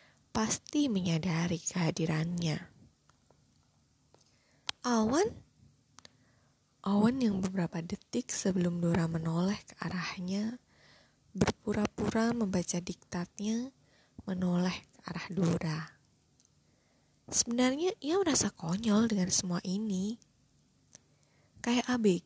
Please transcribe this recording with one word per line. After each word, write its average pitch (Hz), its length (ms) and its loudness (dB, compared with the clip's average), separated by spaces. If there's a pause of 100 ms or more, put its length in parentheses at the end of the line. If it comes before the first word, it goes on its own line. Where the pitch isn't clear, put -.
(320)
pasti 226 560 0
menyadari 170 720 0
kehadirannya. 165 960 -2 (2250)
"Owen?" 240 400 4 (1600)
Owen 214 320 4
yang 202 240 0
beberapa 180 400 -2
detik - 480 -6
sebelum 175 480 0
Dora 170 240 2
menoleh 165 560 0
ke - 240 -20
arahnya, 185 720 -4 (800)
berpura-pura 214 960 0
membaca 190 480 0
diktatnya, 202 880 -6 (560)
menoleh 180 640 0
ke - 100 -20 (140)
arah - 160 -12
Dora. 170 520 0 (1500)
Sebenarnya 254 720 0
ia 311 160 -2
merasa 330 320 2
konyol 214 640 0
dengan 185 160 0
semua 175 340 0
ini. 202 540 -4 (1500)
"Kayak 240 240 2
A 247 140 2
B 196 260 6